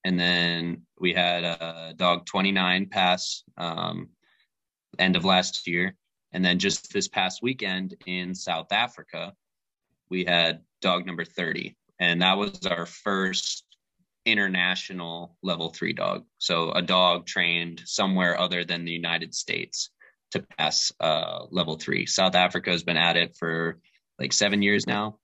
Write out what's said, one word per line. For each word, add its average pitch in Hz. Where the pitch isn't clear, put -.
and 90
then 85
we 90
had 87
a 82
dog 87
twenty-nine 95
pass, 92
um, 85
end 92
of 85
last 92
year, 90
and 92
then 90
just -
this 98
past 92
weekend 95
in 90
South 85
Africa, 92
we 90
had 85
dog 90
number 85
thirty, 82
and 87
that 95
was 101
our 85
first 95
international 92
level 85
three 87
dog. 50
So 82
a 92
dog 90
trained 85
somewhere 92
other 87
than 85
the 85
United 85
States -
to 95
pass, -
uh, 80
level 80
three. 95
South 92
Africa 90
has 85
been 85
at 85
it 85
for, 82
like, -
seven 101
years 101
now. 104